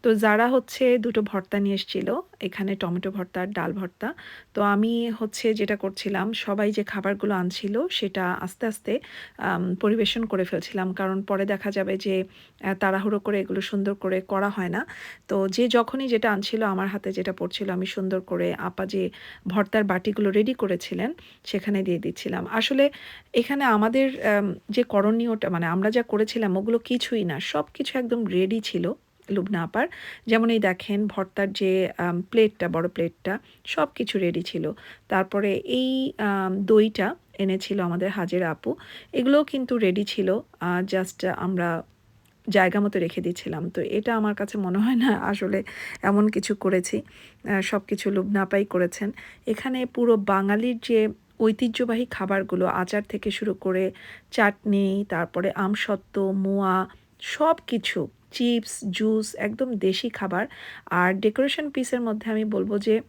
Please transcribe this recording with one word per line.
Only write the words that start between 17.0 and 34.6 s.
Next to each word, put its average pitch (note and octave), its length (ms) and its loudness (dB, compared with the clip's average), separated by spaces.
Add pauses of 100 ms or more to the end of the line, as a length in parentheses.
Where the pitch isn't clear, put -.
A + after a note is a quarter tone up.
যেটা F#3 220 -4
পড়ছিল, F3+ 360 -6
আমি F#3 160 -2
সুন্দর F#3+ 360 -2
করে F3 320 -2
আপা F3+ 320 -6
যে F#3+ 240 -2 (380)
ভর্তার G#3 360 2
বাটিগুলো G3+ 480 0
রেডি G#3+ 220 4
করেছিলেন F#3+ 600 -2 (300)
সেখানে G3 400 -2
দিয়ে F3 160 0
দিচ্ছিলাম। - 520 -4
আসলে C4+ 400 2 (420)
এখানে C#4 300 0
আমাদের, A#3+ 640 4
আম, G3+ 280 2 (140)
যে B3 140 2
করণীয়টা, A3 680 2
মানে E3+ 160 0
আমরা F#3+ 260 2
যা A#3 120 2
করেছিলাম G#3+ 540 0
ওগুলো A3+ 220 0
কিছুই A#3+ 440 -2
না, E3 160 -2
সব - 340 -2
কিছু C4+ 260 -4
একদম A#3 260 0
রেডি F#3+ 340 2
ছিল F3 340 -2 (360)
লুবনা F#3+ 340 -2
আপার। A3+ 240 0 (400)
যেমন A3+ 220 4
এই A3+ 100 4
দেখেন G3+ 480 0
ভর্তার G3 460 -2
যে, F#3+ 440 2
আম, F3 240 0
প্লেটটা, G#3+ 460 2
বড় E3+ 200 0
প্লেটটা, F#3 520 -4 (260)
সব D4+ 300 0
কিছু G#3 240 -2
রেডি F3 220 0
ছিল। D#3+ 300 -4 (380)